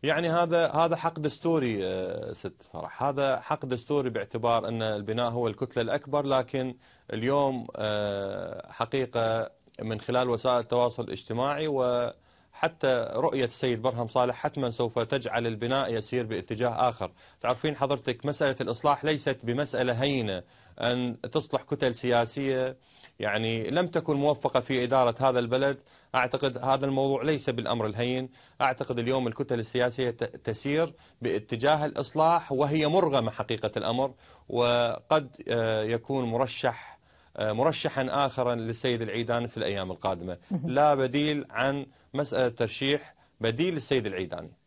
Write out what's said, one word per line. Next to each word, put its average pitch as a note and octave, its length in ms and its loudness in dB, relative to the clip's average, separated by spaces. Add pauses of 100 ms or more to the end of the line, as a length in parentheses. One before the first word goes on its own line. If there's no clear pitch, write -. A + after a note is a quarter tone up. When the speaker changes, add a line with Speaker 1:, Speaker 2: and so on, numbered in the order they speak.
Speaker 1:
يعني، D#3+ 260 2
هذا، E3+ 380 4
هذا E3 300 2
حق E3 220 -2
دستوري، C#3 680 0
آه، F#2 460 -4
ست - 300 -10 (100)
فرح، D#2+ 300 -8
هذا C3+ 380 0
حق - 260 -4
دستوري B2+ 440 0
باعتبار A2 580 0
أن A2+ 140 -2
البناء A2 480 -2
هو A#2+ 180 0
الكتلة A#2+ 340 -2
الأكبر، C#3 440 -2
لكن C3 480 0 (380)
اليوم، C3 540 0 (100)
آه، G2+ 960 -4
حقيقة A#2 800 0 (320)
من A2 180 -4
خلال B2+ 300 0
وسائل B2 280 2
التواصل A#2+ 460 0
الاجتماعي C#3+ 640 -4
وحتى B2+ 1400 0
رؤية C3+ 320 2
السيد A#2 380 -2
برهم A#2+ 260 0
صالح B2 260 2
حتما C#3 360 -4
سوف A#2 280 -2
تجعل A#2 480 -2
البناء A#2 480 0
يسير A2+ 320 -2
باتجاه A2+ 640 0
آخر. A2+ 240 -4 (280)
تعرفين B2+ 360 0
حضرتك C3 500 0
مسألة C#3+ 340 0
الإصلاح C3+ 440 2
ليست D3 380 0
بمسألة B2 500 0
هينة، A#2 500 0 (380)
أن B2 360 0 (160)
تصلح - 300 -2
كتل C3 320 0
سياسية، B2+ 800 0 (420)
يعني، A2 520 0
لم F3 160 2
تكن E3 300 0
موفقة C#3 440 2
في B2 240 0
إدارة B2 360 4
هذا C3 180 4
البلد. C3 400 0 (360)
أعتقد B2+ 440 0
هذا C3 280 2
الموضوع C3+ 360 0
ليس C#3+ 280 0
بالأمر A#2 360 -2
الهين. B2 440 -2 (300)
أعتقد C3 380 0
اليوم B2+ 280 0
الكتل A#2+ 320 -2
السياسية B2 520 0
ت-، A#2 140 -4
تسير D3 680 -2 (300)
باتجاه A#2+ 640 0
الإصلاح D#3 680 2
وهي D3 340 2
مرغمة D3 440 2
حقيقة A2 460 -4
الأمر، B2 380 -2 (340)
وقد، A#2+ 880 2 (120)
آه، A2+ 340 2
يكون A#2 420 -2
مرشح، A#2+ 720 -2 (380)
آه، G#2+ 160 0
مرشحا C3+ 580 0
آخرا B2+ 440 0
للسيد A#2 480 -2
العيداني A#2 460 -2
في - 80 -10
الأيام F#2+ 340 -2
القادمة. F2+ 480 -4 (120)
Speaker 2:
مهم. C#3+ 200 -2
Speaker 1:
لا C#3+ 240 6
بديل C#3+ 560 0
عن C3+ 360 -2 (280)
مسألة C3 340 0
ترشيح C3+ 680 -2 (260)
بديل B2 340 0
للسيد B2+ 320 0
العيداني. E2+ 440 -6 (160)